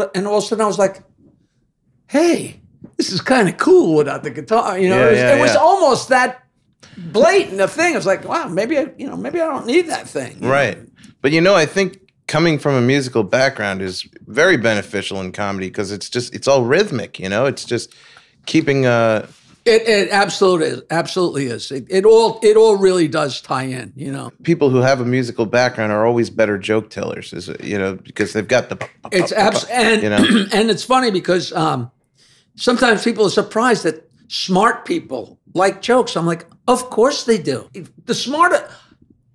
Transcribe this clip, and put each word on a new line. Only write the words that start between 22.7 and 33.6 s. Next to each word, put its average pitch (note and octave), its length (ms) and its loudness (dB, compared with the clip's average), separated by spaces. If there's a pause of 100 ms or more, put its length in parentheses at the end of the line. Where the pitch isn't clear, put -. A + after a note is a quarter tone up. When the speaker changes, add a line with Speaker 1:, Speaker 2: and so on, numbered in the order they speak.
Speaker 1:
really F#3 300 2
does D3 340 -4
tie C3 240 -6
in, B2+ 300 -10
you C#3 160 -12
know? C3 220 -12 (100)
Speaker 2:
People E3 280 2
who B2+ 80 4
have C3 220 4
a B2 40 -2
musical A#2+ 420 -2
background A#2 460 0
are G#2+ 120 0
always A#2 260 2
better G#2 280 0
joke G#2+ 320 -2
tellers, - 420 -10
is, - 160 -14 (140)
you G2+ 160 -6
know, F#2+ 240 -4
because - 300 -6
they've G#2 160 -4
got B2 220 0
the G2 60 -8
p-, - 100 -12 (240)
p-, F#3+ 80 0
Speaker 1:
It's E3+ 120 0
Speaker 2:
p-, F#3+ 80 -4
Speaker 1:
abs-, G3+ 320 0
and, A3 320 0
Speaker 2:
you G#2+ 80 0
know? G#2 60 0
Speaker 1:
<clears throat> G#3 360 2
and A3 180 2
it's G3 120 -2
funny B3+ 300 0
because, F3+ 400 -2
um, C#3+ 380 -4 (680)
sometimes A#3+ 480 2
people G#3+ 220 2
are F#3 40 2
surprised A3 540 0